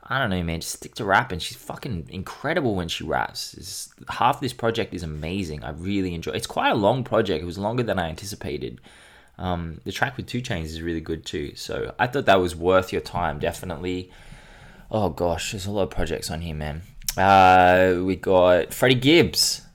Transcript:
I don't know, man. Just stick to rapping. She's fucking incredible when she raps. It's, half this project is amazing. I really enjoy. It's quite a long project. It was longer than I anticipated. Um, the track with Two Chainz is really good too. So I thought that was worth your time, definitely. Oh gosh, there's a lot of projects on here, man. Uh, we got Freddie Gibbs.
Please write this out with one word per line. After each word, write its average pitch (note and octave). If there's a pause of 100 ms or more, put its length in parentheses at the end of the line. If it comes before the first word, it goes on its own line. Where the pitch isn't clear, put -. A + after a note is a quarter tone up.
I C3
don't C3
know, F#2
man. E2
Just -
stick -
to B2
rapping. G2
She's -
fucking E2+
incredible C3
when F2
she -
raps. C2
It's, - (160)
half B2
this B2
project A2+
is E2+
amazing. D#2
I A#1+
really F#2
enjoy. -
It's -
quite -
a A3
long A#2
project. G2
It F2
was F2
longer A2+
than G2
I E2
anticipated. D2 (580)
Um, F2
the F#2+
track -
with F#2
Two B2
Chainz E2+
is D#2+
really E2
good D#2+
too. D2
So -
I A#2+
thought C3
that G2
was F2
worth F#2
your F#2
time, D#2+
definitely. F2+ (800)
Oh G#2+
gosh, E2
there's F#2+
a G2+
lot G2+
of F2+
projects -
on D#2+
here, E2
man. D2+ (340)
Uh, F#2
we F#2
got F2+
Freddie B2+
Gibbs. D3+ (120)